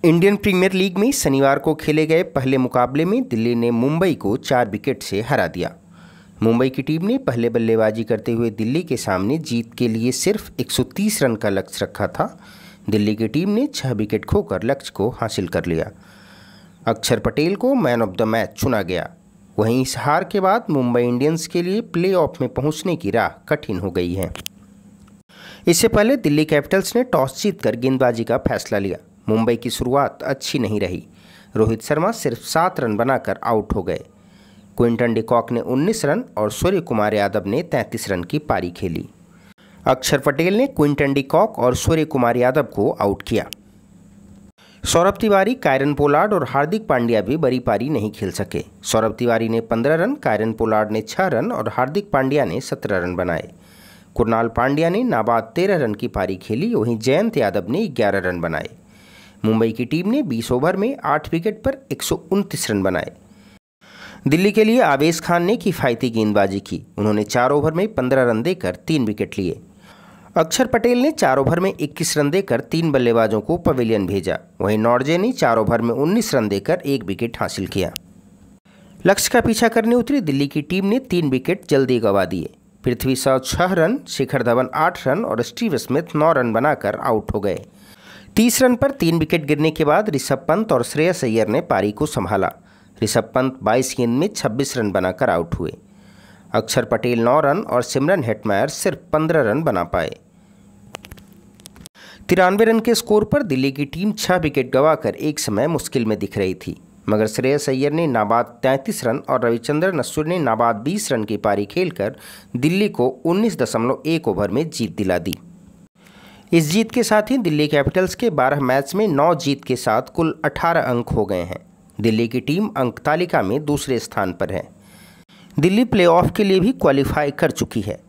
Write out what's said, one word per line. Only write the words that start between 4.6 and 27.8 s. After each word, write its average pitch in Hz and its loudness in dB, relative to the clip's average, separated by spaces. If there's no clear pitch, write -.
विकेट 110 -4
से 98 -4
हरा 117 0
दिया। 87 -6
मुंबई 120 2
की 131 -6
टीम 160 -2
ने 240 0
पहले 120 -2
बल्लेबाजी 113 2
करते 110 -2
हुए 117 0
दिल्ली 110 -2
के 131 -4
सामने 101 -2
जीत 117 -6
के 123 -2
लिए 113 0
सिर्फ - -4
एक 120 -6
सौ 127 0
तीस 208 -2
रन 117 2
का 107 -2
लक्ष्य 98 -4
रखा 98 -4
था। - -4
दिल्ली 104 2
की 110 -2
टीम 160 -2
ने 226 0
छह 131 -6
विकेट 107 -2
खोकर 98 -2
लक्ष्य - -4
को 98 0
हासिल 107 -4
कर 82 -4
लिया। 82 -2
अक्षर 113 0
पटेल 147 0
को 247 0
man 120 2
of 92 -8
the 110 0
match 110 -2
चुना 117 0
गया। 85 -4
वहीं 113 2
इस 123 -4
हार 143 2
के 190 -4
बाद 202 2
मुंबई 120 2
इंडियंस 143 0
के 175 -2
लिए 190 -2
प्लेऑफ 175 0
में 127 -4
पहुंचने 151 -2
की 98 -4
राह 107 2
कठिन 117 -4
हो 95 -6
गई 87 -2
है। 95 -4
इससे 175 4
पहले 220 4
दिल्ली 151 2
कैपिटल्स 156 0
ने 240 2
टॉस 143 0
जीतकर 120 0
गेंदबाजी 123 0